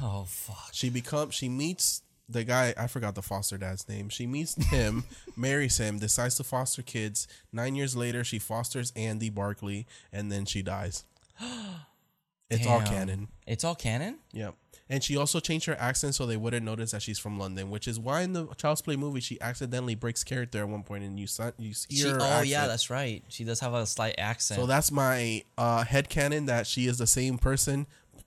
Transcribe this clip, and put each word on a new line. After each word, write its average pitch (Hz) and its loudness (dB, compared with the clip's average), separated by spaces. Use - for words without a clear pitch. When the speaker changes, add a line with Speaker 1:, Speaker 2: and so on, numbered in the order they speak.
Speaker 1:
Oh, 98 -4
fuck. - -10
Speaker 2:
She - 0
become-, 127 -2
she - -2
meets 147 0
the 117 -2
guy, 123 4
I 123 0
forgot 110 -2
the 101 -6
foster 98 -2
dad's 95 -4
name. 101 -6
She - -6
meets 147 -2
him, 117 4
<laughs> - -18
marries 127 2
him, 107 0
decides 120 2
to - -2
foster 127 -2
kids. 107 -4
Nine 123 -2
years 139 0
later, 120 0
she 117 -2
fosters 120 -4
Andy 110 -2
Barkley, 101 -4
and 104 -4
then 101 -2
she 101 -2
dies. 95 -4
Speaker 1:
<gasps> 233 -10
Speaker 2:
It's 117 2
all 120 8
Speaker 1:
Damn. 107 2
Speaker 2:
canon. 98 0
Speaker 1:
It's 113 -2
all 165 0
canon? 160 -4
Speaker 2:
Yep. 107 -8
And 135 0
she 143 2
also 147 2
changed 160 0
her 156 0
accent 131 0
so 131 0
they 113 0
wouldn't 113 0
notice 110 -2
that 107 -4
she's 107 -4
from 104 -6
London, 95 -4
which 107 -6
is 113 -2
why 135 0
in 185 0
the 165 -2
Child's 151 2
Play 151 0
movie, 139 -2
she - -6
accidentally 123 -2
breaks 117 -2
character 123 -2
at 104 0
one 104 -4
point, 101 -8
and 98 -6
you 101 -4
si-, - -4
you 107 -8
see - -4
Speaker 1:
She, 143 4
Speaker 2:
her 139 2
Speaker 1:
oh, 139 6
yeah, 139 2
Speaker 2:
accent. 143 4
Speaker 1:
that's 117 0
right. 123 -2
She - -8
does 113 -2
have 123 0
a 117 0
slight 110 0
accent. 104 0
Speaker 2:
So 123 2
that's 139 6
my, 127 2
uh, 117 4
headcanon 143 2
that 120 2
she 123 2
is 123 2
the 120 2
same 127 4
person, 139 2